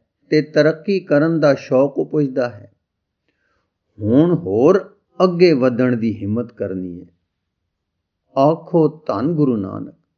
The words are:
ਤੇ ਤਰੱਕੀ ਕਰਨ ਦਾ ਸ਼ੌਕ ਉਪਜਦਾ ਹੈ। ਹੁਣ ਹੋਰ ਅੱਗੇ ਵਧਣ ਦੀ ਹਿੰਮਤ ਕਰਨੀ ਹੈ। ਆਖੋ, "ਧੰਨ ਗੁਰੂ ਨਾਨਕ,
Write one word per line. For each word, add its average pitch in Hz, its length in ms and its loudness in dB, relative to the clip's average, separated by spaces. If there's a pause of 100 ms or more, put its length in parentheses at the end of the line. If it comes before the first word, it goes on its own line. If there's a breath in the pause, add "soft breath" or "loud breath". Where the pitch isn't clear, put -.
(300)
ਤੇ 151 120 2
ਤਰੱਕੀ 160 580 0
ਕਰਨ 160 400 0
ਦਾ 143 140 4
ਸ਼ੌਕ 135 440 -2
ਉਪਜਦਾ 131 500 -2
ਹੈ। 104 240 -18 (1300)
ਹੁਣ 143 320 2
ਹੋਰ 120 600 0 (280)
ਅੱਗੇ 175 280 4
ਵਧਣ 123 440 0
ਦੀ 107 200 -4
ਹਿੰਮਤ 110 360 -6
ਕਰਨੀ 92 480 -10
ਹੈ। - 60 -20 (1300)
ਆਖੋ, 156 680 0
"ਧੰਨ 127 280 -4
ਗੁਰੂ 135 220 0
ਨਾਨਕ, 104 380 -10 (240)